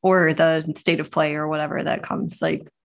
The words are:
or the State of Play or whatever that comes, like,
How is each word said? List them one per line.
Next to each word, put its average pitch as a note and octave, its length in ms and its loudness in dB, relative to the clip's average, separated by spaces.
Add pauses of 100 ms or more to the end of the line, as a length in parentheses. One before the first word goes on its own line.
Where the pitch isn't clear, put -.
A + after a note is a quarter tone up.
or F#3 300 4
the D#3+ 320 2 (100)
State - 240 0
of D#3 120 -6
Play D3+ 240 0
or D3+ 120 -4
whatever D#3 360 -4
that - 200 -2
comes, - 380 -6
like, D#3+ 260 -2 (200)